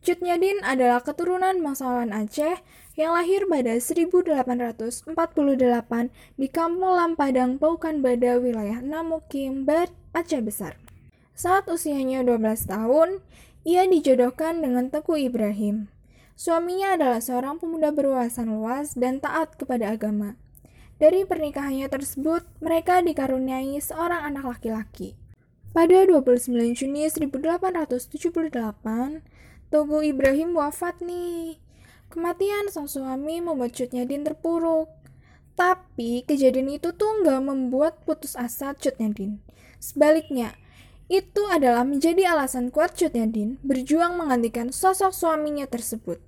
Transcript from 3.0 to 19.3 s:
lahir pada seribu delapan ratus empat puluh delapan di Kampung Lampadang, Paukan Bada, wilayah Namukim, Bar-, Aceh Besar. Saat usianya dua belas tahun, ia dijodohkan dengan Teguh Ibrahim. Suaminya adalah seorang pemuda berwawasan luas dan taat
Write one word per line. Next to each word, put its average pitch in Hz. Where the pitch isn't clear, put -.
lahir 370
pada 247
seribu 349
delapan 254
ratus 233
empat 330
puluh 277
delapan 240
di 269
Kampung 359
Lampadang, 277
Paukan 311
Bada, 247
wilayah 226
Namukim, 285
Bar-, 330
Aceh 320
Besar. 208
Saat 381
usianya 262
dua 240
belas 220
tahun, 285
ia 359
dijodohkan 302
dengan 254
Teguh 294
Ibrahim. 208
Suaminya 359
adalah 247
seorang 262
pemuda 320
berwawasan 247
luas 240
dan 254
taat 311